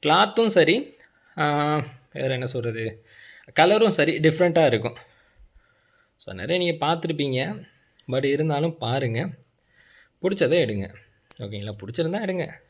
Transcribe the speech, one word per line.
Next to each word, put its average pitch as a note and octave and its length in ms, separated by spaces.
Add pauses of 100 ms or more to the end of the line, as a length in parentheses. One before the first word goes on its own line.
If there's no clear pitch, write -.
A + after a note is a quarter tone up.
கிளாத்தும் G#3 540
சரி, E3+ 180 (640)
ஆ, - 20 (720)
வேற C3 200
என்ன B2+ 160
சொல்றது, A2+ 320 (760)
கலரும் G#3 400
சரி, D3+ 140 (120)
டிஃப்ரெண்ட்டாக D#3+ 480
இருக்கும். A2+ 240 (1300)
So, - 60 (120)
நிறைய D#3 220
நீங்க E3+ 120 (100)
பார்த்துருப்பீங்க, D3+ 540 (760)
but C3 120 (100)
இருந்தாலும் D#3 400 (100)
பாருங்க, A#2+ 360 (1000)
பிடிச்சதை F3+ 440
எடுங்க. G2+ 200 (580)
ஓகேங்களா? G#2 360
பிடிச்சிருந்தா D#3+ 460
எடுங்க. F3+ 200 (240)